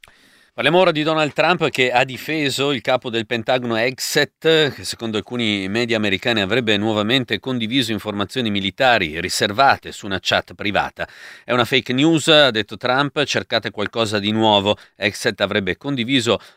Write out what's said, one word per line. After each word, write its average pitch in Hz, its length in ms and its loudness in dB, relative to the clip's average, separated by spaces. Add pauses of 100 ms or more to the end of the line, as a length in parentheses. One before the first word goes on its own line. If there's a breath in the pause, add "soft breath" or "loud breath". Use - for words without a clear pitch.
(540 soft breath)
Parliamo 143 240 2
ora 185 140 6
di 151 100 0
Donald 156 300 0
Trump, 160 360 2
che 127 220 2
ha 123 140 4
difeso 139 640 -2
il 135 100 -2
capo 127 300 -2
del 113 160 -2
Pentagono 120 480 -2
Hegseth, 139 960 0
che 98 120 -14
secondo 110 320 -6
alcuni 104 520 -4
media 113 280 -2
americani 107 460 0
avrebbe 107 340 0
nuovamente 107 640 0
condiviso 123 500 -4
informazioni 104 600 -4
militari 98 680 0
riservate 104 720 0
su - 160 -14
una 95 160 -6
chat 95 320 -2
privata. 90 540 -4 (340 loud breath)
"È - 100 -8
una 123 120 2
fake 127 280 -2
news", 151 360 2
ha 151 240 6
detto 107 240 -4
Trump, 135 480 -2
"cercate 113 480 -4
qualcosa 107 480 -2
di 101 100 -2
nuovo". 107 480 4 (160 soft breath)
Hegseth 104 460 -2
avrebbe 98 360 -2
condiviso 120 640 -2 (180 loud breath)